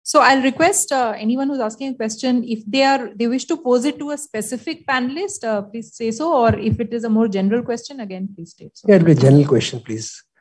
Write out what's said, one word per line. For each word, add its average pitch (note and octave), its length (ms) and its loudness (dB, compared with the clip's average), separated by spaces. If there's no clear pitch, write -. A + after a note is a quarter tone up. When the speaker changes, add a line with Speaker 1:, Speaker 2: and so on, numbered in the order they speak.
Speaker 1:
so D4 200 4
I'll C4 200 4
request, D#4+ 500 0
uh, B3 240 0
anyone B3+ 340 -2
who's C#4 100 -4
asking A3+ 300 -6
a B3+ 40 -8
question, A#3+ 500 -2
if A3 220 -8
they C4 180 0
are, B3+ 300 0
they A3+ 140 -4
wish B3 180 -2
to E4 120 -4
pose B3 280 0
it D4 140 -2
to D4 120 -8
a C#4+ 60 -6
specific A#3+ 720 -10
panelist, C#4 560 -4
uh, G#3+ 180 -2
please A3 320 -14
say A3+ 180 -6
so, D#4 220 -2
or A3+ 240 4
if G#3+ 220 -2
it A#3 140 -4
is A3+ 100 -4
a A#3 60 -4
more A3 180 2
general G3 340 0
question, B3 380 -10
again, F#3+ 340 -12
please E3+ 180 -18
state - 240 -20
so. - 140 -4
Speaker 2:
Yeah, G3+ 60 10
it'll E3 100 6
be E3 60 6
a C#3+ 40 8
general C3+ 300 6
question, A#2+ 340 0
please. - 440 -12